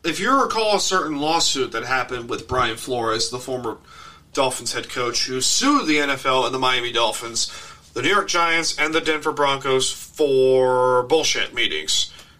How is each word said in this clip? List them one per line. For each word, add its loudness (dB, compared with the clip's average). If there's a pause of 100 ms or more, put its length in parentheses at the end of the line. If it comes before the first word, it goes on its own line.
if -2
you 4
recall 2
a 2
certain 0
lawsuit 0
that -4
happened -4
with -6
Brian 0
Flores, -2
the -8
former -6 (560)
Dolphins -2
head -8
coach, -2
who -4
sued 2
the 2
N 0
F -2
L 2
and -2
the -2
Miami 0
Dolphins, -2 (440)
the -4
New 2
York 2
Giants, 0
and 0
the 4
Denver -2
Broncos 0
for 4
bullshit 0
meetings. -2 (280)